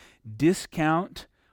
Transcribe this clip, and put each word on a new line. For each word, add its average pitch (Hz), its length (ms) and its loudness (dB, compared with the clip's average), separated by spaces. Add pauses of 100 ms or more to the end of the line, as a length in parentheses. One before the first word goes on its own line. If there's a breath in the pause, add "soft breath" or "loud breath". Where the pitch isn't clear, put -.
(380 soft breath)
discount 160 920 0 (260)